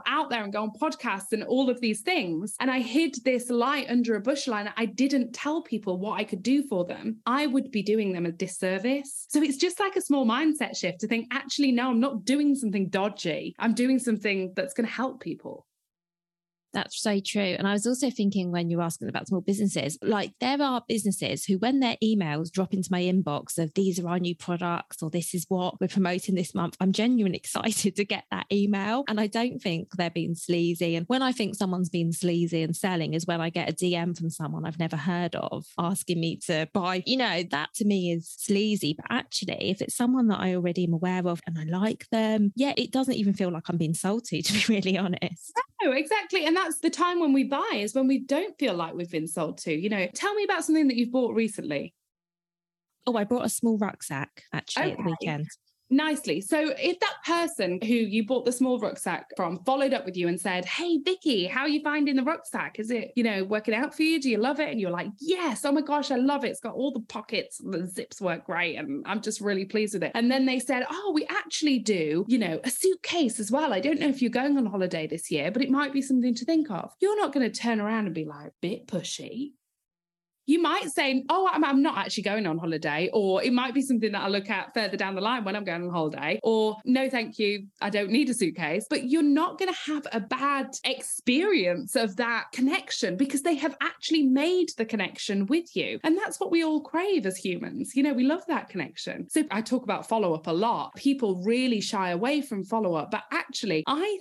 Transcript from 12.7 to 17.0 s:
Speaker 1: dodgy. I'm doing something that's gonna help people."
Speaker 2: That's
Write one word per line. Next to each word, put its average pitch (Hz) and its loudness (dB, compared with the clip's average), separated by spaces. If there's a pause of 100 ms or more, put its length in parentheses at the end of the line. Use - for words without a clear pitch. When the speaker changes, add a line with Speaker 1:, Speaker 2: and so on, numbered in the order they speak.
Speaker 1:
dodgy. 190 -2
I'm 220 2
doing 247 4
something 202 0
that's 185 -4
gonna 226 0
help - -4
people." - -10 (1040)
Speaker 2:
That's - -4